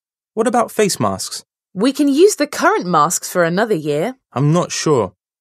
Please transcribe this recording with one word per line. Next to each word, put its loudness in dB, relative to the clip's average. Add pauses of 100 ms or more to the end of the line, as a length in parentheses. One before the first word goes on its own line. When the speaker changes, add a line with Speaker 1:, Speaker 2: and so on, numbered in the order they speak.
(340)
Speaker 1:
What -2
about 0
face 0
masks? -4 (300)
Speaker 2:
We 0
can 0
use 4
the -2
current 0
masks 0
for 0
another 0
year. -4 (180)
Speaker 1:
I'm 2
not 0
sure. 0 (280)